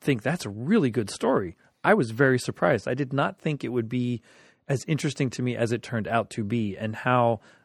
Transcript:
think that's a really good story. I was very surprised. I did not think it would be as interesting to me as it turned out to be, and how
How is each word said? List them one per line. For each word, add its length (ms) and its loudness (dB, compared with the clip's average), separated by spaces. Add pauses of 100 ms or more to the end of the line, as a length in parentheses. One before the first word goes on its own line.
think 220 0
that's 240 -4
a 20 -6
really 400 2
good 220 -2
story. 440 0 (280)
I 100 4
was 160 2
very 300 4
surprised. 480 0
I 80 0
did 180 -4
not 260 -2
think 240 -4
it 60 -4
would 200 -2
be 340 -4 (440)
as 200 -2
interesting 420 0
to 140 -6
me 120 -2
as 160 0
it 120 -2
turned 240 -4
out 240 0
to 120 -6
be, 320 -2
and 200 -6
how 460 2 (240)